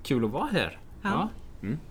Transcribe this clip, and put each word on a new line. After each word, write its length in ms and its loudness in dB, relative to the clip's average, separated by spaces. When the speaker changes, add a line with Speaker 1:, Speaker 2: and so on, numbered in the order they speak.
Speaker 1:
kul 220 4
att 60 2
vara 200 2
här. 280 2
Speaker 2:
Ja. 80 -2
Speaker 1:
Ja. 580 -2
Mm. 120 0